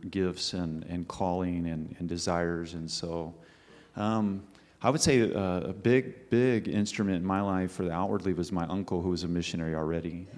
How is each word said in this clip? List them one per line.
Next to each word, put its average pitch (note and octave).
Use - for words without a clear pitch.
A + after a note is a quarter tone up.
gifts F#2
and, E2
and F2
calling F2+
and, D#2+
and F2
desires. E2+
And E2
so, E2
um, G#2
I A#2
would D#3
say, B2
uh, F2+
a F#2
big, A#2
big A#2
instrument G2+
in E2+
my F#2+
life F#2
for -
the F2
outwardly F#2
was E2+
my E2+
uncle, F#2
who F#2
was F2
a E2+
missionary E2+
already. E2